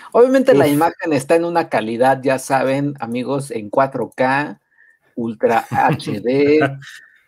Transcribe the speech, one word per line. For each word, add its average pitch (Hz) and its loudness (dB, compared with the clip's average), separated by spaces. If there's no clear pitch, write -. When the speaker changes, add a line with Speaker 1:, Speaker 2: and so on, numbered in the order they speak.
Speaker 1:
Obviamente 254 4
la - 6
Speaker 2:
Uf. 147 4
Speaker 1:
imagen 170 0
está 165 0
en 170 0
una 170 -2
calidad, 120 0
ya 131 -2
saben, 139 -2
amigos, 123 -6
en 107 -8
cuatro 135 -2
K, 139 -2
Ultra 117 -2
Speaker 2:
<laughs> - -12
Speaker 1:
H 139 -2
D, 143 2